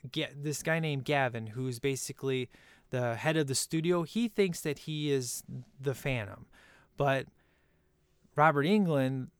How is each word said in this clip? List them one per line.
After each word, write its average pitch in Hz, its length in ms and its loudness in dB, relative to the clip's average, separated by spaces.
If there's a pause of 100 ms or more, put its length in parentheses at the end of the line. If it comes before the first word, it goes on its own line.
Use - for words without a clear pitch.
(120)
Ga-, 147 240 -4
this 143 280 -6
guy 160 160 0
named 147 260 -2
Gavin, 120 420 0
who's 123 320 -6
basically 131 720 -2 (400)
the 123 260 -2
head 156 220 0
of 151 100 2
the 131 80 -2
studio, 170 480 0
he 226 260 -2
thinks 190 320 0
that 143 180 -4
he 151 320 -2
is 127 320 -2 (360)
the 131 140 -2
Phantom. 113 540 -6 (480)
But 135 320 2 (1080)
Robert 147 300 6
Englund, 147 640 2 (120)